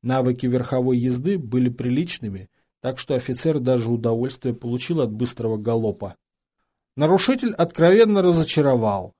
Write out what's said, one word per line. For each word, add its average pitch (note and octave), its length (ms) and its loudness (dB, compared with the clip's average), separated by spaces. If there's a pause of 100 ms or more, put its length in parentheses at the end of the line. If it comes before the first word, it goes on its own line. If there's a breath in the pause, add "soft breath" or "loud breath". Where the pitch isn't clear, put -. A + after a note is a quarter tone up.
Навыки B2+ 420 0
верховой B2+ 520 0
езды B2+ 400 -2
были B2+ 300 0
приличными, A#2+ 800 -4 (320)
так B2+ 180 -8
что - 180 -4
офицер C3 440 -2
даже B2 320 0
удовольствие A#2+ 640 -2
получил B2 480 -4
от A2+ 100 0
быстрого A2+ 460 -4
галопа. G#2+ 580 -4 (800)
Нарушитель F#3+ 580 2
откровенно F#3+ 680 4
разочаровал. C3+ 1000 2